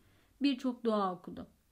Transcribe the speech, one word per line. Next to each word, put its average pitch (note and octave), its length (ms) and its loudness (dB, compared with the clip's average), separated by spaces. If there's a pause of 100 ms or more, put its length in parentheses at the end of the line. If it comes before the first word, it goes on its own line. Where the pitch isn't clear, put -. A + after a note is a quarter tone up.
(420)
birçok C4 420 0
dua G#3 300 2
okudu. F3 320 -12 (260)